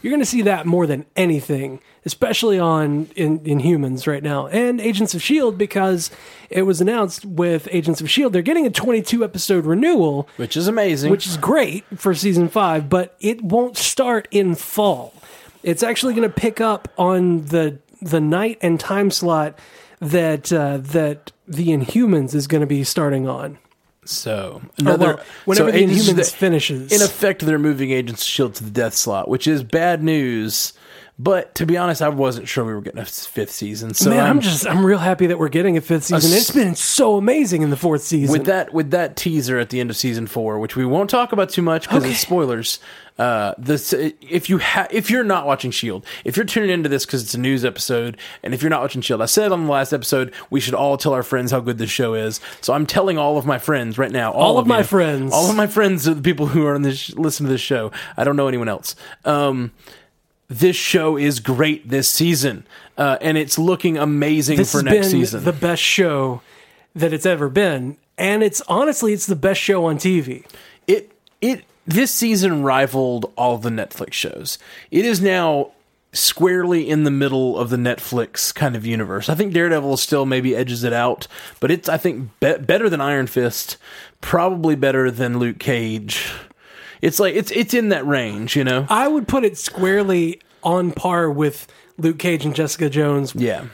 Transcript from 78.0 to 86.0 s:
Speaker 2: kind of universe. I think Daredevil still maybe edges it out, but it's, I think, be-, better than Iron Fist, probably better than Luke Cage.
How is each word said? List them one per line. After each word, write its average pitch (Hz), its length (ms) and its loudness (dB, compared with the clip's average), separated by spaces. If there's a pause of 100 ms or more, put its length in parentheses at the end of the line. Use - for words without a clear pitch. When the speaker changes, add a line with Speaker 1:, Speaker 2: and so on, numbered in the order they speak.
Speaker 2:
kind 135 220 -2
of 110 100 -8
universe. 104 440 -4
I 156 80 0
think 196 160 -2
Daredevil 160 460 2
still 139 280 0
maybe 127 300 0
edges 120 260 -2
it 120 100 0
out, 120 360 -2 (320)
but 131 100 2
it's, 170 180 0
I 160 80 0
think, 135 320 -4 (120)
be-, 147 180 2
better 185 320 2
than 147 100 -2
Iron 139 280 0
Fist, - 480 -2 (440)
probably 170 540 0
better 131 380 2
than 120 260 -2
Luke 120 220 -2
Cage. 110 720 -4 (680)